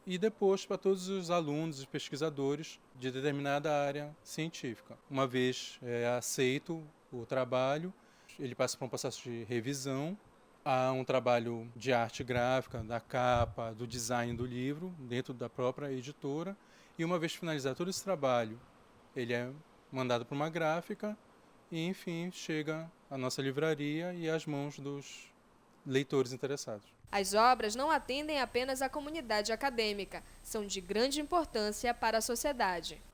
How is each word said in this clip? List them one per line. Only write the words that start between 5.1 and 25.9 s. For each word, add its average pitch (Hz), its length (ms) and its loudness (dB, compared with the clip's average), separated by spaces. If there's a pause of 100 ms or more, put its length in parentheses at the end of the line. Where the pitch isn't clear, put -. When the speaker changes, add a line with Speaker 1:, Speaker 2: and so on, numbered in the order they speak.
Speaker 1:
vez, 127 560 0
é, 120 320 0
aceito 139 680 0 (300)
o 120 140 -8
trabalho, 131 680 2 (460)
ele 127 160 -4
passa 127 220 2
por 135 80 -6
um 117 40 -6
processo 127 340 -4
de 117 200 -6
revisão. 135 720 -2 (460)
Há 131 300 4
um 131 100 0
trabalho 120 720 2
de 117 160 -2
arte 117 320 2
gráfica, 123 580 0
da 113 200 -4
capa, 120 720 2
do 113 120 -6
design 120 480 0
do 120 120 -2
livro, 143 520 -4
dentro 127 360 -4
da 120 160 -8
própria 131 420 -2
editora. 147 640 -6 (420)
E 165 60 0
uma 170 160 2
vez 160 140 -2
finalizado 143 420 -2
todo 175 140 -2
esse - 140 -4
trabalho, 127 540 2 (560)
ele 120 200 -2
é 120 160 0 (420)
mandado 123 340 2
para 147 100 -6
uma 151 140 0
gráfica 170 680 -2 (560)
e, 165 140 -2
enfim, 180 460 -4
chega 156 580 -4 (220)
à 139 60 -6
nossa 127 260 -2
livraria 151 680 0
e 175 160 -4
às 156 160 0
mãos 147 360 -4
dos 143 520 -10 (540)
leitores 135 480 2